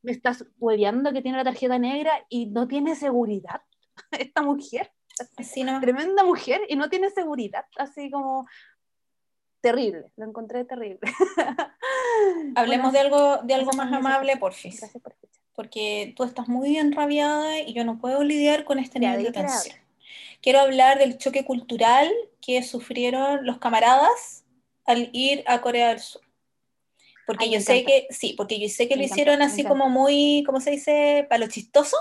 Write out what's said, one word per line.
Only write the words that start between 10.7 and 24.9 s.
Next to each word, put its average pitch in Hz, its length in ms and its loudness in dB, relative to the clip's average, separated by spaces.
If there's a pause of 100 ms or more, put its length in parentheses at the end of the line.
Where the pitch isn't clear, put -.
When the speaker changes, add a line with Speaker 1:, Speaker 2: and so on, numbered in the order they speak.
Speaker 1:
<laughs> 359 1500 -2
Speaker 2:
Hablemos 247 380 2
Speaker 1:
Bueno, - 0 -
Speaker 2:
de 277 80 4
algo, 285 420 4
de 240 120 0
algo 269 180 0
Speaker 1:
esa 269 40 0
Speaker 2:
más 269 120 -4
Speaker 1:
fue 269 100 -2
mi 254 80 -2
Speaker 2:
amable, 269 260 0
Speaker 1:
sección. 262 80 -2
Speaker 2:
porfis. 185 400 -8
Speaker 1:
Gracias 226 220 -18
por - 100 -20
escuchar. - 300 -20 (120)
Speaker 2:
Porque 214 640 -8
tú 254 80 -4
estás 240 240 -8
muy 269 280 0
enrabiada 294 840 0
y 294 120 -8
yo 233 120 -4
no 226 140 -6
puedo 262 240 -2
lidiar 294 420 2
con 277 140 -2
este 262 220 -6
Speaker 1:
Ya, 240 100 2
Speaker 2:
nivel - 60 -2
de 202 80 -2
Speaker 1:
¿de - 40 -
qué 240 40 -6
quieres 226 200 -4
Speaker 2:
tensión. - 240 -4
Speaker 1:
hablar? - 100 -20 (560)
Speaker 2:
Quiero 262 180 6
hablar 269 380 6
del 269 200 2
choque 269 260 -2
cultural 247 680 2 (280)
que 254 220 -2
sufrieron 254 840 -2
los 247 120 -4
camaradas 254 840 4 (400)
al 240 280 2